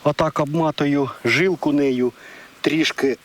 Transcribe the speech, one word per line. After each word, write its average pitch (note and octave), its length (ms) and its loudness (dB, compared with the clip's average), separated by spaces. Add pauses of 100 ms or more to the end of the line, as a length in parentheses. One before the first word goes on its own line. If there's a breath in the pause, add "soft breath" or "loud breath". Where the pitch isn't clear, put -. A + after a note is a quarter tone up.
Отак D3 360 0
обматую D3 680 0 (160)
жилку D3+ 460 2
нею, C3 420 2 (480 loud breath)
трішки C#3 640 0